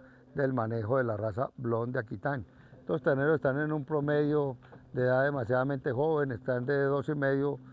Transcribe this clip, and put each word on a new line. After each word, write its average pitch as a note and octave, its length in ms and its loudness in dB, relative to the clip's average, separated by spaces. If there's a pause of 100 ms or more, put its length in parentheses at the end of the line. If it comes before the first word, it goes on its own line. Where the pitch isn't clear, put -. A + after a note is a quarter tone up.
(360)
del C3+ 160 0
manejo A#2 460 0
de B2+ 80 2
la A2 100 -2
raza A2 400 -4
Blonde A#2+ 420 -2
Aquitaine. B2 460 -4 (340)
Estos E3 240 -4
terneros D3 340 4
están C#3 220 0
en D3+ 140 -2
un D3+ 140 -2
promedio D3 720 0 (340)
de B2+ 120 0
edad B2+ 200 4
demasiadamente C3 720 0
joven, D3 400 0
están B2 320 -4
de C#3 180 2
dos C#3 240 0
y D3+ 80 -2
medio C#3 420 0 (160)